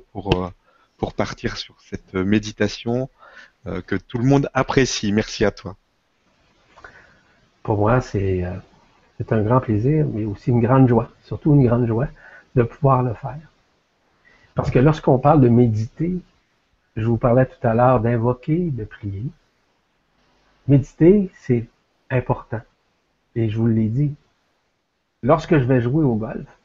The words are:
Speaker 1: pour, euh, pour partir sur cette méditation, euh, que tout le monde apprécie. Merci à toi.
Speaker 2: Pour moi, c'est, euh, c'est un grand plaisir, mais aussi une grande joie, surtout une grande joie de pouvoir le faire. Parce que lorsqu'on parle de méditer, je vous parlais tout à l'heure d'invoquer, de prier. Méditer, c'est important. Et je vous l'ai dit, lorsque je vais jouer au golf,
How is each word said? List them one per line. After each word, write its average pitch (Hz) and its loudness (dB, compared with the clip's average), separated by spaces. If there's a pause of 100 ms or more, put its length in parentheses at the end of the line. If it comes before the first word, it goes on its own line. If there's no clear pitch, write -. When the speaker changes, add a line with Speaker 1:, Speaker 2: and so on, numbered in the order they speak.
(120)
Speaker 1:
pour, 92 -4
euh, 87 -8 (480)
pour - -8
partir - -8
sur - -18
cette - -16
méditation, 107 -4 (560)
euh, 90 -8
que - -8
tout 107 -8
le 117 -4
monde 139 2
apprécie. 123 -2
Merci 107 -2
à 101 2
toi. - -16 (1900)
Speaker 2:
Pour 107 -4
moi, 113 2
c'est, 95 -4
euh, 90 -8 (680)
c'est - -6
un 110 0
grand 110 4
plaisir, 127 0
mais 110 -6
aussi 104 -6
une 120 2
grande 131 4
joie, 113 0 (140)
surtout 143 -2
une 143 6
grande 120 0
joie 117 -2 (480)
de 120 4
pouvoir 127 0
le 117 -4
faire. 131 -14 (1160)
Parce - -4
que 127 4
lorsqu'on 143 2
parle 151 4
de 123 6
méditer, 120 0 (800)
je 110 -4
vous 117 0
parlais 127 2
tout - -14
à 113 2
l'heure 123 4
d'invoquer, 123 -2
de 113 -8
prier. 101 -10 (1400)
Méditer, 170 4
c'est 120 -4 (420)
important. 123 -4 (720)
Et 113 -2
je 107 -6
vous 113 0
l'ai 110 0
dit, 143 -4 (1080)
lorsque 156 2
je 131 2
vais 127 2
jouer 139 0
au 120 0
golf, 113 -10 (160)